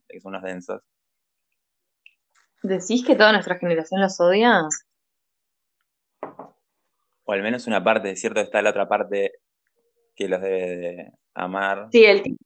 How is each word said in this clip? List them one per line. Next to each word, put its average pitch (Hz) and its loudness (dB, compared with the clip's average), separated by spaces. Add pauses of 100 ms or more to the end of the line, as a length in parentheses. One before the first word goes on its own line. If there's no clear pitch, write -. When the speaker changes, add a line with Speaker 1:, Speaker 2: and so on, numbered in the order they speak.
Speaker 1:
de - -20
que 90 -20
son 95 -16
unos 92 -12
densos. 92 -12 (1800)
Speaker 2:
¿Decís 190 -4
que 294 4
toda 214 6
nuestra 180 -2
generación 175 -2
los 190 -2
odia? 202 4 (2750)
Speaker 1:
O 107 -4
al 98 -2
menos 120 -4
una 104 -2
parte, 101 2
es 92 -10
cierto 110 -4
que 101 0
está 104 -2
la 104 2
otra 101 -2
parte 98 -2 (840)
que 98 -6
los 92 -2
debe 92 -4
de 87 -12 (220)
amar. 98 -4
Speaker 2:
Sí, 226 10
el, 202 2